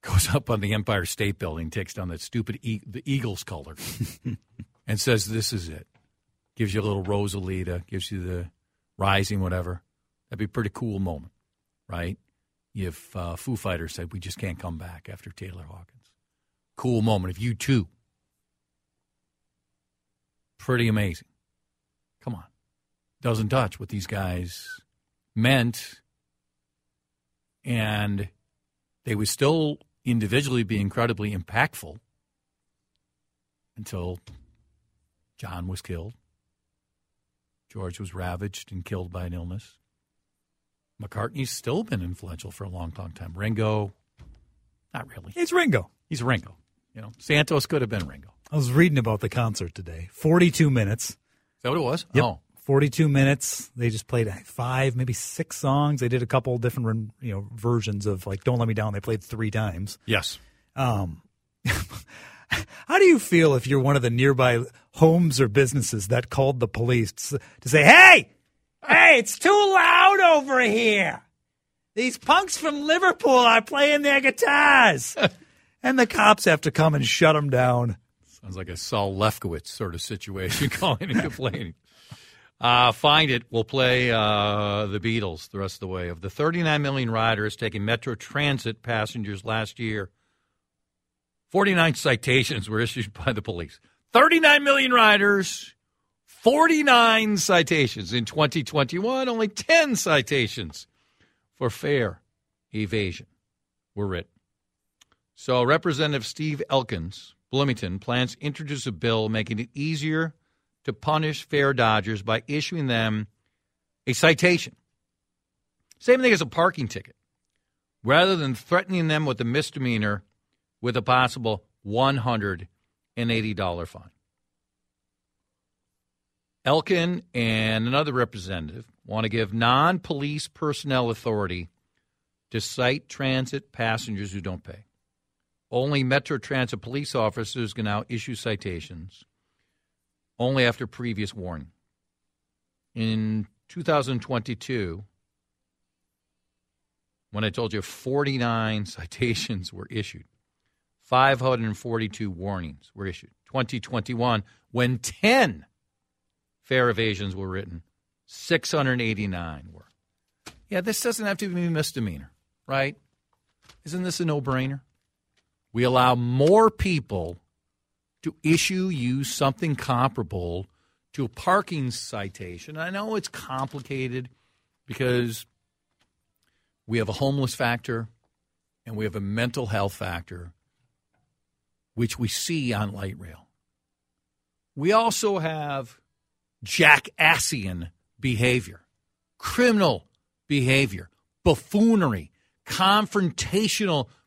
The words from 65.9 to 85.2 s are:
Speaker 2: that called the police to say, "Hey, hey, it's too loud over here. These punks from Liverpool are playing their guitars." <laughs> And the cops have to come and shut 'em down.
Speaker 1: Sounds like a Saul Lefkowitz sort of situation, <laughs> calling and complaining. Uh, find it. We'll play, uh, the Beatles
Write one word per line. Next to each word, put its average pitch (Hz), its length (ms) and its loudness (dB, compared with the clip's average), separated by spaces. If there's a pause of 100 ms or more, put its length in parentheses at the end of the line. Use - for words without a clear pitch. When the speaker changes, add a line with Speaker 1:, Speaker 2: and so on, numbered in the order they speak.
Speaker 2:
that 123 220 -2
called 135 280 2
the 120 100 0
police 120 440 0
to - 560 -10
say, 151 160 6
"Hey, 349 460 12 (560)
hey, 311 320 8
it's 214 200 -2
too 349 120 4
loud 381 680 6 (180)
over 269 240 2
here. 208 580 0 (760)
These 247 200 -2
punks 370 400 2
from 294 300 -4
Liverpool 349 440 2
are 233 320 6
playing 294 400 2
their 277 180 2
guitars." 285 1000 4
<laughs> - 60 4 (560)
And 262 160 2
the 247 80 6
cops 214 400 4
have 160 160 4
to 151 80 -2
come 156 240 4
and 139 100 0
shut 156 320 4
'em 147 140 -2
down. 123 480 2 (260)
Speaker 1:
Sounds - 320 -16
like 92 140 -10
a 87 80 -10
Saul 101 360 -2
Lefkowitz 98 520 -2
sort 90 280 -10
of 85 60 -10
situation, 95 680 -4
<laughs> - 0 -
calling 170 400 -2
and - 100 0
complaining. 127 540 -6 (840)
Uh, 123 340 4
find 151 380 4
it. 120 200 -2
We'll 113 140 0
play, 127 460 2
uh, 104 760 0
the 101 120 -4
Beatles 104 520 -4